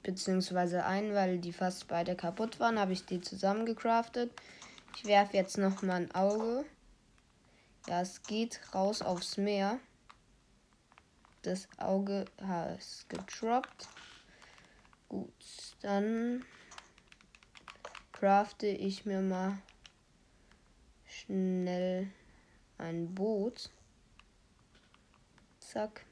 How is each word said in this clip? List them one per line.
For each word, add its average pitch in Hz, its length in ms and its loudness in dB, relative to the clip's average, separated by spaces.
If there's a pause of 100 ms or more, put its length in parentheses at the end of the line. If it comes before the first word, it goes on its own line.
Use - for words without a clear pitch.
Beziehungsweise 185 800 2
einen, 202 280 0
weil 185 260 4
die 175 120 -6
fast 185 360 -2
beide 170 280 0
kaputt 185 440 -4
waren, 226 200 4
habe 190 140 4
ich 185 120 -4
die 180 160 -4
zusammengecraftet. 226 1080 0 (640)
Ich - 100 -14
werf 202 280 8
jetzt 190 240 2
noch 196 240 2
mal 185 140 2
ein 175 180 -2
Auge. 220 520 2 (1200)
Ja, 175 140 0
es 185 220 -6
geht 226 380 -2 (120)
raus 196 280 2
aufs - 360 -2
Meer. 202 420 2 (1600)
Das 185 260 -2 (100)
Auge 196 480 0 (520)
ist - 320 -16
gedroppt. - 800 -2 (1200)
Gut, 208 260 -8 (480)
dann 226 640 0 (1700)
crafte 220 560 4
ich 196 380 -2
mir 190 160 0
mal 190 360 0 (1500)
schnell 185 1080 0 (680)
ein 170 380 -4
Boot. 214 560 -2 (1900)
Zack. - 520 -6